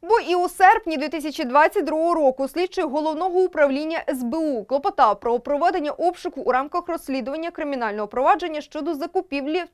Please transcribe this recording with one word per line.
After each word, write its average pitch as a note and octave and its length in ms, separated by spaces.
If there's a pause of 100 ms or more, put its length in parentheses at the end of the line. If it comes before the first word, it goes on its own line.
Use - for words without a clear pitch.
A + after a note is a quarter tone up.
Бо G#4 180
і E4 140
у F4+ 140
серпні F#4+ 480
дві D4 120
тисячі D#4 360
двадцять D4+ 400
другого D#4+ 300
року C4+ 340
слідчий F4+ 360
Головного D#4 560
управління D#4 680
С C4 140
Б A#3+ 140
У C#4+ 280
клопотав C4+ 560
про A#3+ 200
проведення D4 500
обшуку E4+ 500
у B3 120
рамках D4 360
розслідування D4 640
кримінального A#3+ 580
провадження D#4 520
щодо D#4 340
закупівлі D#4 680 (120)